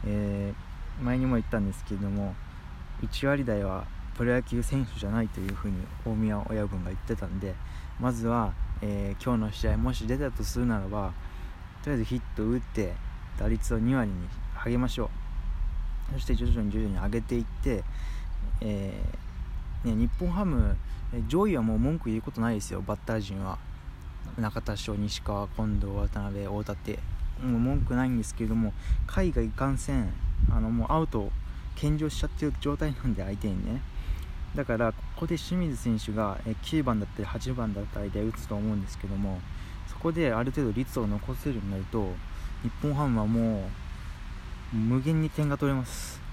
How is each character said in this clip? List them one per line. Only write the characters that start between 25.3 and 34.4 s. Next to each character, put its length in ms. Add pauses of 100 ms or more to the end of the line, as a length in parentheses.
近 300
藤、 140
渡 280
辺、 260
大 160
田 100
っ 20
て、 240 (440)
も 140
う 20
文 220
句 140
な 100
い 40
ん 80
で 60
す 120
け 80
れ 60
ど 60
も、 180 (340)
甲 140
斐 120
が 80
い 80
か 180
ん 100
せ 220
ん、 120 (400)
あ 80
の、 100
も 160
う 60
ア 80
ウ 80
ト 120
を 120 (440)
献 220
上 120
し 100
ち 40
ゃ 40
っ 20
て 160
る 160
状 160
態 160
な 100
ん 100
で、 100
相 140
手 100
に 180
ね。 160 (760)